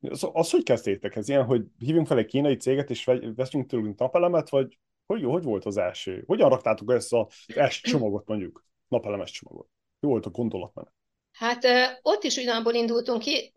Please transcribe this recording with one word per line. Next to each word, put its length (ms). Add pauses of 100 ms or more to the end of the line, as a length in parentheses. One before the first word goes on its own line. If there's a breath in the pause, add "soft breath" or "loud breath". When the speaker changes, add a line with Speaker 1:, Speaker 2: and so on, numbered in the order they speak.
Speaker 1:
Az, 320
az, 180
hogy 120
kezdtétek? 540
Ez 120
ilyen, 160
hogy 180 (160)
hívjunk 280
fel 120
egy 80
kínai 300
céget, 340
és 140
vegy-, 300
veszünk 320
tőlünk 320
napelemet, 500
vagy 300 (280)
hogy, 180
hogy 180
volt 220
az 120
első? 500
Hogyan 220
raktátok 420
össze 280
az 380
első 320
csomagot, 380
mondjuk, 380 (240)
napelemes 420
csomagot? 380 (320)
Mi 80
volt 180
a 40
gondolatmenet? 640 (400)
Speaker 2:
Hát, 320
ö, 180 (200)
ott 200
is 140
ugyanabból 380
indultunk 480
ki. 340